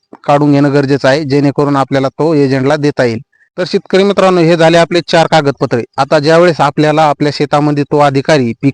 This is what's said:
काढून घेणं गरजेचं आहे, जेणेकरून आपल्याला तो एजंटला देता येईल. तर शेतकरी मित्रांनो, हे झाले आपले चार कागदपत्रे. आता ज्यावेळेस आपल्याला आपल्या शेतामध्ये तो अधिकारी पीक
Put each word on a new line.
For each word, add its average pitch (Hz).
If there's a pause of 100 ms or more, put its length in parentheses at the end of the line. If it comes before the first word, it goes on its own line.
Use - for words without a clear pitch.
(240)
काढून 147
घेणं 143
गरजेचं 139
आहे, 143
जेणेकरून 143
आपल्याला 135
तो 151
एजंटला 139
देता 143
येईल. 117 (380)
तर 180
शेतकरी 190
मित्रांनो, 190
हे 165
झाले 165
आपले 170
चार 160
कागदपत्रे. 139 (140)
आता 143
ज्यावेळेस 160
आपल्याला 151
आपल्या 147
शेतामध्ये 147
तो 147
अधिकारी 135
पीक 135